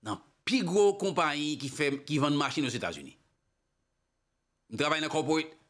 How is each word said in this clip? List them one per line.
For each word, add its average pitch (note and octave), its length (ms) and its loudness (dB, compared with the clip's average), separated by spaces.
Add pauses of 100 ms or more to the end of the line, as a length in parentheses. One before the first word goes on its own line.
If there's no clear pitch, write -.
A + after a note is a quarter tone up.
nan G#2+ 160 -8 (300)
pi B3 180 2
gwo G3 340 4
konpayi D3+ 600 0
ki C#3 80 -6
fè, C#3+ 220 0 (160)
ki D3+ 160 0
vann D3 160 2
machin C#3+ 260 0
os A#2+ 100 -2
Etazini. E2 380 -6 (1600)
Mwen A2+ 100 -4
travay D#3 220 2
nan D3+ 100 -4
corporate. D#3 400 0 (160)